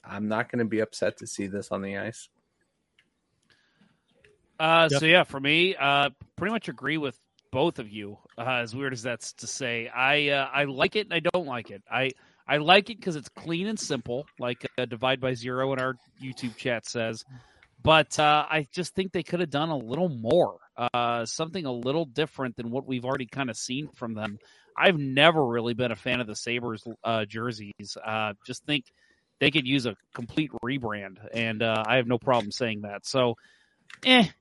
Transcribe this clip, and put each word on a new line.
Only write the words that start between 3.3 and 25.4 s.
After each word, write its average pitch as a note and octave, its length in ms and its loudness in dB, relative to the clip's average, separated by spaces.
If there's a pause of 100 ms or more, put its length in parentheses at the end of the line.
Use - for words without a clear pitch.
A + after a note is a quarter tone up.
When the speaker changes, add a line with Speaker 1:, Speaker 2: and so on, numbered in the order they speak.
Speaker 2:
Uh, E3 320 6
Speaker 3:
Yep. C#3 80 4
Speaker 2:
so D3+ 60 2
yeah, E3+ 180 8
for C#3 160 -4
me, E3 360 2
uh, C#3+ 340 2 (260)
pretty F#3 160 -2
much A3 180 -4
agree D3+ 280 -4
with C#3 200 -4 (340)
both D3 280 0
of A2 100 -10
you. G#2 280 -12 (200)
Uh, A#2+ 240 -2
as A2+ 140 -6
weird C3+ 180 -4
as A2+ 100 -10
that's A#2+ 300 -6
to - 140 -14
say, A#2 400 -4
I, C#3 420 2
uh, C3+ 220 2
I C#3+ 140 2
like C#3 300 0
it G#3 120 0
and F3 60 -6
I E3 60 0
don't E3+ 280 0
like A#2+ 240 -8
it. G2 200 -16
I, B2+ 200 0 (360)
I C#3+ 100 2
like F#3 320 6
it G3+ 120 -12
'cause F3 140 -4
it's C#3 140 -10
clean E3+ 380 -4
and A3 120 -4
simple, B2+ 460 -4 (140)
like, B2 260 -4 (120)
uh, B2+ 80 -2
Divide B2+ 340 0
by C3 140 -2
Zero B2+ 400 -4
in C3 60 -2
our B2+ 160 -2 (260)
YouTube B2+ 360 -8
chat A#2 280 -2
says. A2+ 380 -4 (580)
But, D#3 380 6
uh, D3+ 300 6
I D#3 220 -2
just - 240 -6
think F#3+ 160 -2
they E3+ 120 -2
could F3 180 -4
have E3 80 -2
done C#3+ 200 -2
a D3+ 80 -2
little C3+ 320 -2
more, A#2+ 500 2 (180)
uh, A#2+ 480 0
something D#3+ 400 -6
a C3 60 -2
little C3 340 0
different C3 500 -4
than A#2 160 -8
what C3 140 -4
we've B2 200 -4
already C3 200 -2
kinda B2+ 280 -6
seen C#3 360 -8
from A2+ 240 -8
them. G#2+ 260 -6 (380)
I've F3 200 4
never C#3+ 480 4